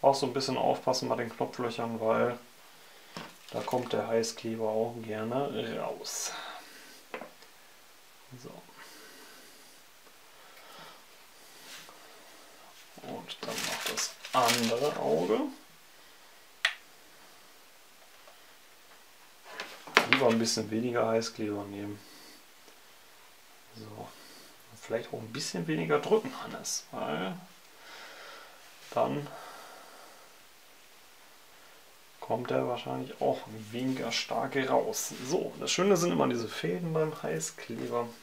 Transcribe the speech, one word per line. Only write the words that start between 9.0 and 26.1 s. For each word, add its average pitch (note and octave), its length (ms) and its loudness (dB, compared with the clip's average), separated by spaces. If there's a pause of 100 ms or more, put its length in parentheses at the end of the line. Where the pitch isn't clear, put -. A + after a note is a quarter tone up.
Und - 360 -10
dann - 160 -6
noch - 340 -2
das - 240 -2 (200)
andere A#2+ 640 4
Auge. G#3 420 6 (4000)
Lieber C3 160 6
ein A2+ 120 8
bisschen A2+ 300 2
weniger A#2 380 2
Heißkleber A2 560 0
nehmen. G2+ 340 -6 (1800)
So. A2 320 -12 (720)
Vielleicht A2+ 320 -2
auch A#2+ 60 -6
ein A2+ 120 -10
bisschen D#3+ 360 -2
weniger D#3+ 320 4
drücken, A3 320 4 (100)